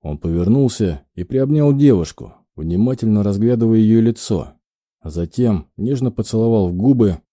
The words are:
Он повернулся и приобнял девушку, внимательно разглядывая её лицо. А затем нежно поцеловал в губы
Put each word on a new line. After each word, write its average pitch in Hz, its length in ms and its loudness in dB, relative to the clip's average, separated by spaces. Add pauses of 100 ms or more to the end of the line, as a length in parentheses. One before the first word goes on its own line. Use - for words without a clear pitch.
Он 76 160 -10
повернулся 92 840 -2 (120)
и 87 80 -8
приобнял 143 500 0
девушку, 135 600 0 (220)
внимательно 104 680 -2
разглядывая 113 560 2
её 110 220 4
лицо. 113 520 -2 (480)
А 80 80 -12
затем 85 580 -2 (100)
нежно 127 340 -4
поцеловал 110 580 0
в 87 40 -4
губы 104 460 2 (140)